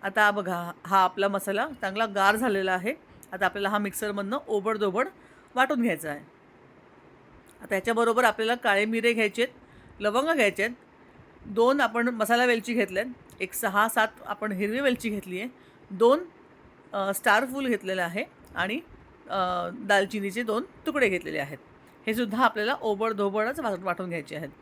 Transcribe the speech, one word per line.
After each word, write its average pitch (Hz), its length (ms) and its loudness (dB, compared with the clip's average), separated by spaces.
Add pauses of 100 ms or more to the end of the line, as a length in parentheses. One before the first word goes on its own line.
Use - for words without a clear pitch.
आता 208 280 4
बघा, 175 400 -4 (140)
हा 190 180 2
आपला 196 240 2
मसाला 196 400 -2 (140)
चांगला 202 240 -2
गार 202 300 4
झालेला 196 380 0
आहे. 185 200 -2 (400)
आता 190 120 -2
आपल्याला 196 240 0
हा 208 80 0
मिक्सरमधनं 202 600 -4 (100)
ओबडधोबड 208 600 0 (480)
वाटून 262 260 2
घ्यायचा 165 280 -2
आहे. 147 100 -8 (1400)
आता - 100 -18
ह्याच्याबरोबर 226 540 2
आपल्याला 220 320 2
काळे 208 300 2
मिरे 226 280 0
घ्यायचे 220 300 0
आहेत, 254 100 -4 (480)
लवंग 254 340 0
घ्यायचे 202 280 2
आहेत, 240 120 -4 (720)
दोन 240 360 4
आपण 233 260 0
मसाला 240 380 2
वेलची 240 280 0
घेतल्यात, 202 320 0 (340)
एक 185 140 -6
सहा 208 360 2
सात 220 180 2 (180)
आपण 208 260 -6
हिरवी 208 280 -2
वेलची 254 300 0
घेतली 185 300 -8
आहे, 240 100 -8 (420)
दोन, 233 280 6 (760)
अ, 196 200 -2
स्टार 214 320 4
फूल 262 220 -4
घेतलेलं 185 360 -2
आहे 175 200 -4 (320)
आणि, 196 240 -2 (500)
अ, 180 440 -2
दालचिनीचे 202 720 0
दोन 220 200 -2 (220)
तुकडे 262 240 2
घेतलेले 160 300 -4
आहेत. 143 180 -8 (500)
हे 220 60 -2
सुद्धा 233 320 0
आपल्याला 220 360 0
ओबडधोबडच 214 800 -2
वा-, 202 240 -4
वाटून 180 260 -4
घ्यायचे 156 260 -8
आहेत. 147 140 -8 (120)